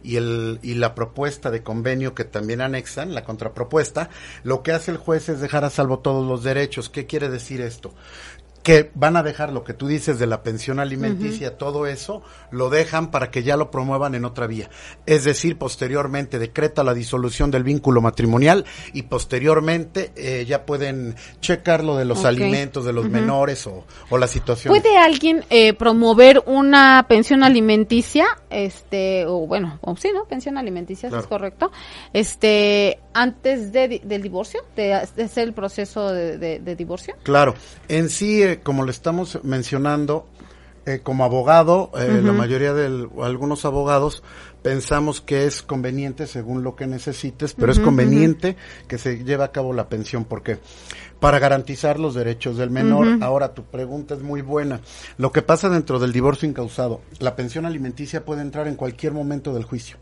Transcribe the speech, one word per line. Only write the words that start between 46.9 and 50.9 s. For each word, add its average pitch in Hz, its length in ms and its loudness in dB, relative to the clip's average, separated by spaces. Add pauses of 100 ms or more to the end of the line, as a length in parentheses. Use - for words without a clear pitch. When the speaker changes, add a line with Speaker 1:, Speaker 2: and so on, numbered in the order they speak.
Speaker 1:
pero - 200 2
es - 60 2
Speaker 2:
Ujú, 214 80 4
ujú. 135 100 4
Speaker 1:
conveniente 160 580 2 (320)
que 123 100 -10
se 123 280 -6
lleve 139 180 -2
a 135 80 -4
cabo 131 220 -4
la 113 160 -6
pensión, 113 340 -6
porque 113 360 -8 (600)